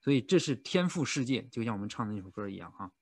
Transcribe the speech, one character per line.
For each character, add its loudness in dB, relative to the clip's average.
所 2
以 6
这 4
是 0
天 0
父 0
世 0
界， 0
就 -4
像 -2
我 -4
们 -4
唱 -4
的 -4
那 -6
首 -14
歌 -8
一 -8
样 -14
啊。 -12